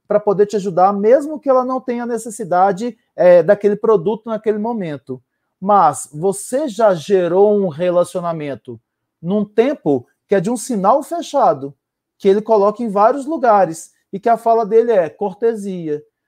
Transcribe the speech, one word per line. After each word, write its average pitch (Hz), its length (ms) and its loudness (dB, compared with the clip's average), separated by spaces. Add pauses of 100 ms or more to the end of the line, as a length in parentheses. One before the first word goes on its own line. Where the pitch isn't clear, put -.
pra 202 100 0
poder 208 280 2
te 208 100 -6
ajudar, 185 360 2
mesmo 269 460 2
que - 100 -6
ela 254 160 2
não 254 160 -4
tenha 240 260 -6
necessidade, 208 920 -2 (180)
é, 175 280 6
daquele 202 340 2
produto 208 500 0
naquele 220 320 -4
momento. 180 640 -8 (380)
Mas 185 520 2
você 196 540 -4
já 208 280 2
gerou 185 640 2
um 196 120 0
relacionamento 165 1120 -4 (420)
num 202 220 -2
tempo 208 640 0 (200)
que - 80 0
é 196 60 2
de 180 100 -2
um 247 60 -2
sinal 226 460 0
fechado, 185 720 -2 (440)
que 202 100 -2
ele 202 140 2
coloca 214 400 0
em 233 60 -6
vários 226 380 0
lugares, 214 640 0 (200)
e 190 80 -8
que - 80 -2
a 233 80 2
fala 226 280 0
dele 226 280 2
é 180 160 2
cortesia. 185 920 -6 (260)